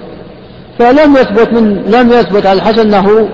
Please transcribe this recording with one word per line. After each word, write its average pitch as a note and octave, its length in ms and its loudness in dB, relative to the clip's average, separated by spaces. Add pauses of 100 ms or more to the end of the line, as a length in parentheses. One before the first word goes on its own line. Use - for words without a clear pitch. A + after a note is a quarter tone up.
(800)
فلم C#4 380 4
يثبت A3+ 360 0
من، G#3 340 -2
لم A#3 260 2
يثبت G3 340 0
عن F#3+ 100 2
الحسن G#3+ 380 0
أنه، G3+ 400 0